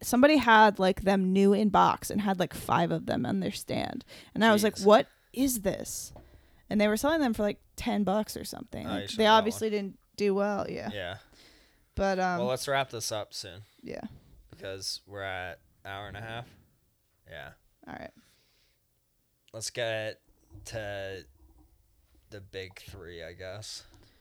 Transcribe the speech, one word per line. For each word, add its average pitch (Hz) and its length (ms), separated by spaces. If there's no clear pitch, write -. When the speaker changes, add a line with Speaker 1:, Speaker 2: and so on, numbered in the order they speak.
Speaker 1:
somebody 285 360
had, 220 420
like, 190 220
them 190 300
new 196 200
in 208 160
box - 420
and 208 120
had, 190 180
like, 180 140
five - 360
of 160 160
them - 180
on 196 140
their 196 140
stand, - 520
and 214 100
I 226 80
was 208 120
like, 214 100
Speaker 2:
Jeez. 196 120
Speaker 1:
"What 214 200
is 254 280
this?" - 520
And 208 120
they 214 60
were 214 100
selling 302 240
them 240 140
for, 220 80
like, 208 180
ten 208 300
bucks 208 320
or - 80
something. - 420
Speaker 2:
Oh, - 40
you 220 100
Speaker 1:
Like, - 80
Speaker 2:
should've 233 100
Speaker 1:
they 220 60
Speaker 2:
bought 220 140
Speaker 1:
obviously 220 280
Speaker 2:
one. 208 60
Speaker 1:
didn't 202 260
do 202 200
well. 202 340
Yeah. - 220
Speaker 2:
Yeah. 95 240
Speaker 1:
But, 196 240
um, 180 180
Speaker 2:
Well, 123 80
let's 127 220
wrap 135 220
this 113 200
up 107 240
soon. 95 280
Speaker 1:
Yeah. - 200
Speaker 2:
Because 95 540
we're 98 200
at 92 340
hour 98 220
and 98 100
a 104 40
half. 113 260
Yeah. 73 220
Speaker 1:
All 73 60
right. - 180
Speaker 2:
Let's 113 180
get 110 500
to 98 600
the 104 100
big 95 380
three, 85 460
I 85 80
guess. 95 500